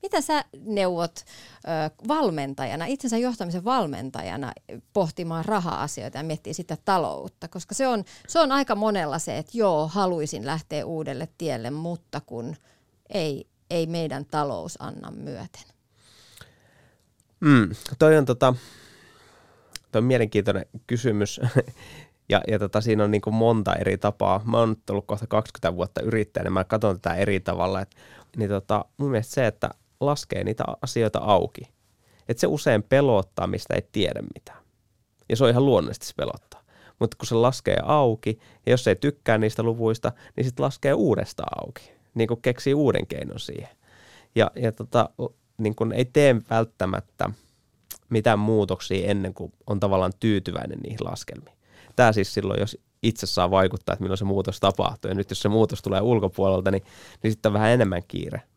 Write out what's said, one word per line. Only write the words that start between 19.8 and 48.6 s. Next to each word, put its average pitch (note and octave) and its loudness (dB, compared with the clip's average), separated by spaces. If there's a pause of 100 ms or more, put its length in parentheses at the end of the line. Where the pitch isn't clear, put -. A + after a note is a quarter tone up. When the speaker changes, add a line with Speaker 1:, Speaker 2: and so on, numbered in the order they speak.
Speaker 2:
toi A2 2
on A2 2
mielenkiintoinen G#2+ 2 (200)
kysymys. A2+ -2
<laughs> B2+ 0 (840)
Ja, G2+ 4
ja G#2+ 0
tota, G#2 0
siinä G#2+ 2
on G#2 2
niinku G#2+ 0
monta A2 4
eri G2 0
tapaa. G#2 0
Mä A2+ 0
oon A#2 4
nyt - -4
ollut G2+ -2
kohta G#2+ -6
kaksikymmentä G#2 -2
vuotta - -4
yrittäjänä, G#2 -2
mä F#2+ 0
katson G2+ 0
tätä F2 -2
eri G2 0
tavalla. F#2 -2
Et, - -12 (420)
niin G#2 -2
tota, G2+ -2 (120)
mun C#3 -2
mielestä A#2 -2
se, C3 0
että - -4 (300)
laskee C#3 -4
niitä G#2 -4 (180)
asioita A2+ 0
auki. F#2+ 2 (680)
Et B2 -2
se F3 2
usein C#3+ 2
pelottaa, A#2+ 2
mistä F#2 -4
ei F2 -2
tiedä F#2 -2 (120)
mitään. - -20 (720)
Ja A2+ 0
se C3 4
on A#2 8
ihan B2 4
luonnollisesti, G2 2
se - -12
pelottaa. - -8 (360)
Mut A2+ -2
kun - -10
se - -2
laskee A#2 2
auki, A2+ 0 (280)
ja A#2+ 4
jos B2+ 2
ei G2 4
tykkää B2 0
niistä G#2+ 0
luvuista, A2+ -2 (240)
niin B2 -2
sit B2+ -6
laskee C3+ 0
uudestaan - -2
auki. - -18 (220)
Niinku A2+ 0
keksii B2+ 0
uuden C#3+ 2
keinon - -10
siihen. - -12 (640)
Ja, G#2+ 4
ja A#2 0
tota, - 0 (480)
niinku A2+ 0
ei B2+ 2
tee C3+ 4 (140)
välttämättä G2+ -2 (800)
mitään A2 4
muutoksia G2 0